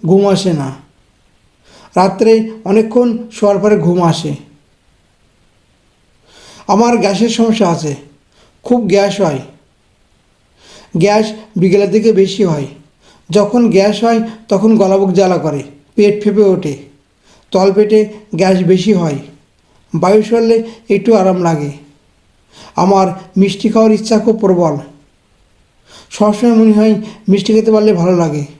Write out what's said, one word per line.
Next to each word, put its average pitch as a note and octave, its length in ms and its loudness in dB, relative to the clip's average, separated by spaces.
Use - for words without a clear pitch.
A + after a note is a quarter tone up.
ঘুম G3 140 4
আসে F3+ 180 -2
না, C3+ 80 -8
রাত্রে G3 320 2
অনেকক্ষণ A3+ 380 0
শোয়ার G3+ 260 0
পরে G#3 120 2
ঘুম F3 140 0
আসে। D#3 200 -6
আমার A#3+ 200 2
গ্যাসের G3+ 340 0
সমস্যা A3 360 0
আছে, D#3 180 -6
খুব A#3+ 140 0
গ্যাস G3 200 0
হয়, C#3+ 180 -4
গ্যাস G#3+ 220 2
বিকেলের F#3+ 340 2
দিকে A3 160 2
বেশি G3 300 0
হয়। C#3+ 160 -4
যখন G3+ 320 0
গ্যাস G3+ 200 2
হয়, A3+ 140 0
তখন G#3 200 2
গলা F#3+ 180 2
বুক F#3+ 180 0
জ্বালা F#3 280 2
করে, C#3+ 160 -4
পেট G#3 180 2
ফেঁপে G#3 300 2
ওঠে, C#3+ 200 -4
তলপেটে G#3 460 2
গ্যাস F#3 180 2
বেশি F#3+ 280 2
হয়, D3+ 180 -4
বায়ু F#3 360 2
সরলে A3+ 280 0
একটু G3 140 -2
আরাম F#3 160 0
লাগে। D3 240 -4
আমার F#3+ 240 2
মিষ্টি F#3+ 320 -2
খাওয়ার A3 240 4
ইচ্ছা - 180 -2
খুব A3+ 180 2
প্রবল, F3 320 0
সবসময় G#3+ 420 0
মনে A3 200 4
হয় A3 140 2
মিষ্টি G3 240 0
খেতে A3 200 2
পারলে G#3+ 160 2
ভালো F3+ 120 0
লাগে। D3 200 -4